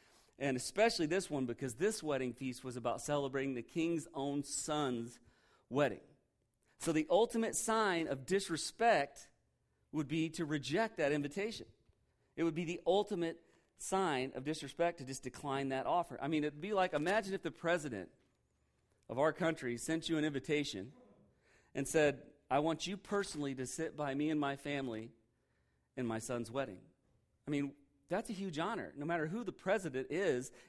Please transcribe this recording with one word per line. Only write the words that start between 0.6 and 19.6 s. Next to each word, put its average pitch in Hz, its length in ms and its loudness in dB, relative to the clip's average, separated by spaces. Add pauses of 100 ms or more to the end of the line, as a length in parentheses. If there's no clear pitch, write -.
this 180 200 0
one, 131 200 -2
because 120 280 -4
this 190 280 0
wedding 135 300 0
feast 127 300 -6
was 127 140 -8
about 120 240 -2
celebrating 139 540 0
the 117 80 -4
king's 165 500 -2
own 143 300 -2
son's 127 760 -2 (500)
wedding. 127 320 2 (760)
So - 140 0
the 156 180 4
ultimate 226 460 4
sign 202 520 2
of 131 200 -4
disrespect 185 1000 2 (640)
would 151 160 0
be 160 220 2
to 160 160 -2
reject 156 520 0
that 147 140 4
invitation. 151 540 -2 (720)
It 160 60 0
would 160 120 2
be 175 80 0
the 170 220 -2
ultimate 175 560 2 (360)
sign 160 580 0
of 131 80 -6
disrespect 160 560 -2
to 139 40 -8
just 131 200 -8
decline 135 460 -2
that 135 160 0
offer. 151 360 0
I 135 60 -2
mean, 156 160 2
it'd 147 180 -2
be 208 120 -4
like, 180 200 4
imagine 190 400 2
if 196 80 -4
the 160 100 -4
president 147 580 -2 (1000)
of 117 80 -2
our 151 160 4
country 135 440 -2